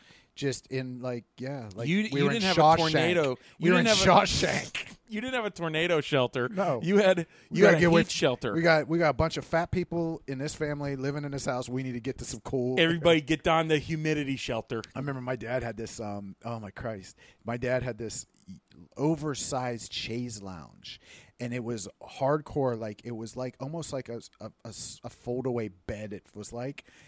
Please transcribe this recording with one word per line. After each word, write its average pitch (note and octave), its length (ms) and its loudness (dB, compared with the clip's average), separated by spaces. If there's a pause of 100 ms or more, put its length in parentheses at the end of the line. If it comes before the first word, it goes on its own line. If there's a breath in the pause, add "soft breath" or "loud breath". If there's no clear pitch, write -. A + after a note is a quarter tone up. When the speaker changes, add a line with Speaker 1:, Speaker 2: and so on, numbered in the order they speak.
(360 soft breath)
Speaker 1:
just C3+ 320 -4
in, B2+ 340 -8
like, B2 220 -6 (140)
yeah, B2+ 380 -8
like, A#2 120 -4
Speaker 2:
You, G#3 240 0
Speaker 1:
we C#3 80 -2
Speaker 2:
you C#3+ 60 4
Speaker 1:
were C#3+ 60 2
in A#3 100 0
Speaker 2:
didn't F#3 140 2
have - 20 4
a E3 40 6
Speaker 1:
Shawshank. D#3 160 10
Speaker 2:
tornado. D#3+ 600 2 (220 loud breath)
Speaker 1:
We D#3+ 80 2
Speaker 2:
You F3+ 60 6
Speaker 1:
were - 60 6
in A#3+ 60 4
Speaker 2:
didn't A3 140 6
have F#3+ 80 4
a F#3+ 40 8 (100)
Speaker 1:
Shawshank. - 560 0 (140)
Speaker 2:
<laughs> - 60 -20 (140)
You G#3+ 80 -6
didn't B3+ 140 -6
have B3 120 0
a G#3 40 -2
tornado E3 500 0
shelter. B2+ 480 2
Speaker 1:
No. D#3+ 340 0
Speaker 2:
You F3 180 2
had, F#3 280 6 (220 loud breath)
Speaker 1:
We - 100 -4
Speaker 2:
you - 40 10
Speaker 1:
gotta E3+ 120 10
Speaker 2:
had - 40 2
a - 20 -
Speaker 1:
get F3 80 8
Speaker 2:
heat E3 40 8
Speaker 1:
with, E3 160 6
Speaker 2:
shelter. B2+ 440 0
Speaker 1:
we E3 80 0
got, D#3+ 260 4
we E3 100 0
got E3 120 4
a C#3 40 2
bunch D#3+ 220 -2
of C#3+ 80 -6
fat E3 260 -2
people E3 560 -2
in C#3 120 -6
this D3 180 -6
family C#3+ 400 -4
living C#3+ 300 -4
in C#3 60 -6
this C#3 120 -6
house. B2+ 240 -4
We B2+ 160 -4
need C3 120 -6
to A#2+ 40 -6
get B2+ 200 -6
to A#2 60 -10
some A#2 200 -8
cool B2+ 340 0
Speaker 2:
Everybody E3 400 4
get D3+ 240 -2
down E3 240 2
the D#3 100 4
humidity D3+ 600 -2
shelter. A2+ 440 -6 (140)
Speaker 1:
I - 40 -8
remember C3+ 200 -6
my B2+ 160 -4
dad A#2 280 -4
had A#2 120 -8
this, A2 240 -10
um, G2+ 460 -8
oh A#2 160 -8
my G#2 100 -12
Christ. A2 460 -10 (260 soft breath)
My A#2 140 -6
dad B2 260 -2
had A#2+ 140 -6
this A2 280 -10 (720)
oversized C#3 960 -4
chaise A#2 480 -8
lounge, D#2 580 -16 (400 loud breath)
and A#2+ 140 -6
it B2 100 -6
was A2 240 -6 (320)
hardcore, C3+ 600 0
like, A2 240 -8
it A#2+ 80 -10
was, A2+ 240 -10
like, B2+ 240 -8
almost D#3 340 -8
like C3 160 -8
a, A#2 120 -10 (180)
a, G#2+ 120 -14 (140)
a - 40 -12
s-, - 340 -12
a A#2+ 60 -12
fold-away A#2+ 600 -4 (180)
bed, G#2 260 -8
it G2+ 200 -14
was G#2 200 -12
like. B2+ 320 -10 (220 loud breath)